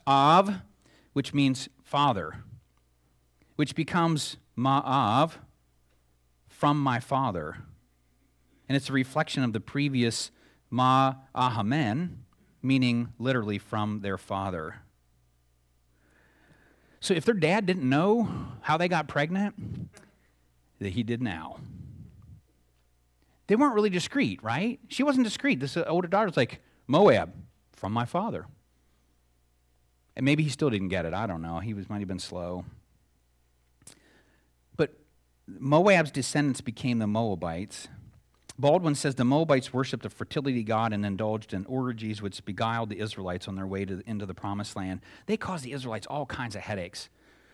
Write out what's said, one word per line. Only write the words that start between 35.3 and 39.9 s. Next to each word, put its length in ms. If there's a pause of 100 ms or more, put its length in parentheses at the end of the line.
Moab's 640
descendants 500
became 360
the 100
Moabites. 800 (720)
Baldwin 360
says 180
the 100
Moabites 480
worshipped 320